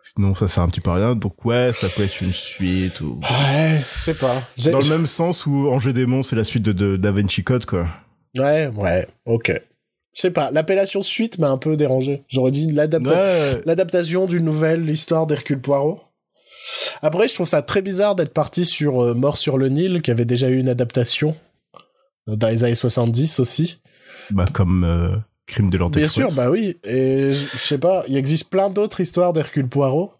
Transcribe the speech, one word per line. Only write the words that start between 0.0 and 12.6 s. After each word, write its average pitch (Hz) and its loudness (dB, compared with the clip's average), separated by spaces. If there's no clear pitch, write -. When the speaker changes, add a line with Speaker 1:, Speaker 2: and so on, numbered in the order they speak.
Speaker 1:
sinon, 98 0
ça 104 0
sert 90 2
un 87 2
petit - -4
peu - 0
à 85 0
rien, 113 0
donc 101 -6
ouais, 123 2
ça 107 -4
peut 101 -4
être - -6
une 90 -2
suite 92 -4
ou 69 -8
Speaker 2:
Ouais, 143 2
je - -8
sais 165 -2
pas. 131 -2
J'ai, 143 4
Speaker 1:
Dans 135 2
le 139 4
Speaker 2:
j'ai 147 4
Speaker 1:
même 160 0
sens 170 -2
où 139 0
Angers 131 0
Démon, 127 0
c'est 120 -2
la 110 0
suite 113 -2
de, 107 2
de 98 0
Da 101 0
Vinci 98 0
Code, 127 0
quoi. 85 -4
Speaker 2:
Ouais, 147 2
ouais, 92 0
ok. 117 0
Je - -4
sais 185 2
pas, 143 -2
l'appellation 190 0
suite 226 0
m'a 151 2
un 135 0
peu 156 -2
dérangé. 139 0
J'aurais 131 2
dit 147 -2